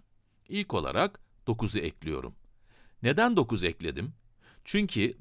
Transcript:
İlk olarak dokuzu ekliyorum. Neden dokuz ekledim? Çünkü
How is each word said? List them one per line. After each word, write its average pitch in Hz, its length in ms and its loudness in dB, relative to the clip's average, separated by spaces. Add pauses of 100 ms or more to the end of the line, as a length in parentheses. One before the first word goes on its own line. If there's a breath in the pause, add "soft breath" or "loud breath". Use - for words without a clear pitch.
(480)
İlk 202 260 -4
olarak 95 460 0 (260)
dokuzu 113 320 0
ekliyorum. 73 560 -4 (680 soft breath)
Neden 202 340 4
dokuz 113 280 2
ekledim? 80 500 -4 (500 soft breath)
Çünkü 190 560 0